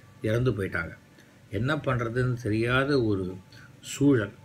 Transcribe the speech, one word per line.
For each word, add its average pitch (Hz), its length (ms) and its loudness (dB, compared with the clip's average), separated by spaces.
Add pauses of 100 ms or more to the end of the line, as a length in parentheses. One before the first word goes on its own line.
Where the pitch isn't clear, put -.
(220)
இறந்து 120 300 0
போயிட்டாங்க. 87 460 -6 (520)
என்ன 131 260 -2
பண்றதுன்னு 123 680 -2
தெரியாத 123 600 2
ஒரு 95 340 0 (440)
சூழல். 131 520 2 (120)